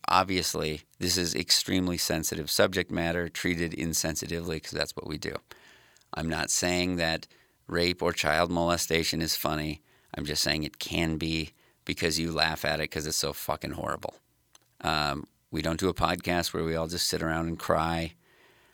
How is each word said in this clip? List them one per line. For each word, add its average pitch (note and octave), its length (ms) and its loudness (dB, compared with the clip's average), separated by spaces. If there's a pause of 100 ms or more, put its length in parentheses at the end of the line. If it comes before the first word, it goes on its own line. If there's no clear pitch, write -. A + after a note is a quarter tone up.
obviously, E2+ 760 2 (160)
this F2+ 180 2
is E2+ 180 0
extremely F2+ 640 2
sensitive D#2+ 520 -2
subject F#2+ 420 2
matter, E2+ 360 0
treated E2 460 -2
insensitively, D#2+ 920 -4
'cause - 80 -12
that's D2+ 240 -4
what - 120 -8
we D#2 100 -6
do. - 180 -6 (800)
I'm D#2+ 160 -4
not D#2+ 200 -2
saying F2+ 460 2
that E2 320 0 (400)
rape F2 340 2
or E2+ 120 2
child E2 380 2
molestation E2+ 680 2
is D#2+ 140 0
funny. D#2 460 -2 (340)
I'm D2+ 100 -4
just D2 180 -2
saying D2+ 200 0
it - 160 -8
can E2 380 0
be D#2+ 340 -2 (320)
because E2 360 0
you E2 120 0
laugh D#2+ 320 0
at D#2 160 0
it D#2 80 -2
'cause D2+ 180 -4
it's D#2+ 120 -2
so C#2+ 160 -2
fucking D2 380 -4
horrible. - 440 -6 (640)
Um, D2+ 480 0 (220)
we D#2+ 120 -2
don't E2 180 0
do F#2+ 100 4
a F2 40 2
podcast F2 600 0
where F2 100 0
we E2 120 0
all E2 120 0
just E2+ 220 -2
sit E2+ 120 0
around E2 260 0
and E2 120 -2
cry. E2 540 2 (600)